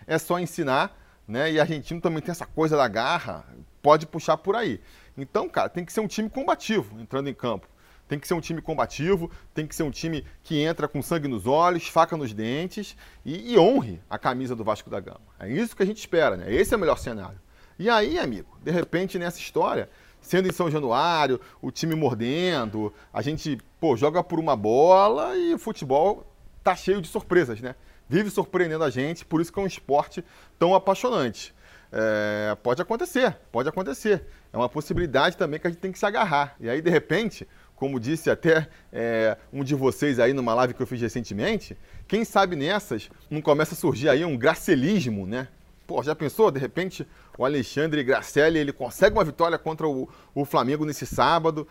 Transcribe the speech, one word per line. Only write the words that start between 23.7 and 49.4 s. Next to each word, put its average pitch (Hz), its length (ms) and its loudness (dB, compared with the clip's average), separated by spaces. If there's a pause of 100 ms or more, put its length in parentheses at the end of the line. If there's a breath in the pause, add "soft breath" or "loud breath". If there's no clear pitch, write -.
pô, 147 160 4
joga 151 260 2
por 170 200 -2
uma 151 160 2
bola 185 800 6
e 339 160 2
o - 40 0
futebol 165 720 -2 (320)
tá 185 140 2
cheio 190 260 -2
de 156 60 -12
surpresas, 151 540 0
né? 127 140 -10 (340 soft breath)
Vive 196 200 2
surpreendendo 170 540 -2
a 151 60 2
gente, 139 340 -4
por 160 160 -2
isso 165 140 -4
que - 40 -8
é 196 60 -2
um 196 40 -2
esporte 151 540 -2 (380 loud breath)
tão 175 160 6
apaixonante. 185 800 0 (380 soft breath)
É, 107 680 0
pode 127 200 0
acontecer, 233 560 -2 (160)
pode 127 160 0
acontecer. 190 560 -2 (260 soft breath)
É - 60 -8
uma 120 100 2
possibilidade 160 720 0
também 156 240 -4
que - 60 -4
a - 20 0
gente 170 100 -6
tem 190 140 -6
que - 60 -16
se - 60 0
agarrar. 180 540 0
E 117 100 -6
aí, 139 120 -2
de 165 80 0
repente, 170 580 0 (340 soft breath)
como 135 180 -2
disse 147 300 -2
até, 160 380 4 (260 soft breath)
é, 113 420 0 (160 loud breath)
um 139 120 -6
de 135 100 -2
vocês 131 460 2
aí 123 140 6
numa 123 200 0
live 123 220 2
que - 60 -10
eu 123 40 0
fiz 120 160 -6
recentemente, 120 760 -4 (320 soft breath)
quem 220 160 0
sabe 196 320 2
nessas 147 540 -4 (180)
não 151 140 -6
começa 156 320 2
a 160 40 -10
surgir 160 300 0
aí 143 160 4
um 160 140 -2
gracelismo, 135 880 2
né? 123 220 -6 (400)
Pô, 143 160 2
já 147 100 0
pensou? 160 380 2
De 135 80 -4
repente, 160 480 -4 (320 soft breath)
o 120 40 0
Alexandre 147 600 0
Gracelli, 143 560 4
ele 143 120 0
consegue 180 460 2
uma 202 80 4
vitória 165 320 0